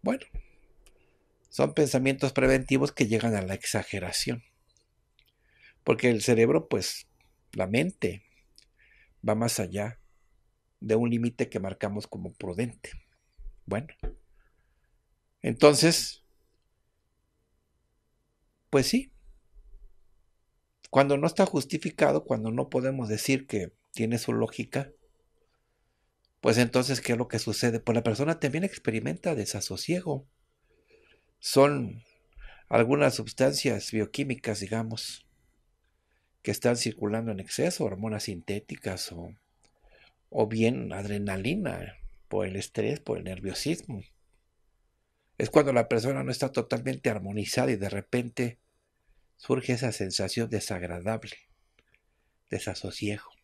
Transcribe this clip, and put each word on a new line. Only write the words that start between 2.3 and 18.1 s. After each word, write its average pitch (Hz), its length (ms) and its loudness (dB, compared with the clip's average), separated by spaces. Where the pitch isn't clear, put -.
preventivos 131 600 4
que 123 140 2
llegan 113 280 2
a 101 60 2
la 95 140 -4
exageración. 101 880 -4
Porque 123 260 4
el 110 100 2
cerebro, 127 480 4
pues, - 380 -4
la 92 140 -2
mente, 139 580 -2
va 107 80 2
más 113 260 0
allá 101 380 -6
de 110 160 2
un 120 120 4
límite 117 400 0
que 110 120 -4
marcamos 98 460 -4
como 90 260 -10
prudente. 104 580 -6
Bueno, 113 200 -4
entonces, 147 800 6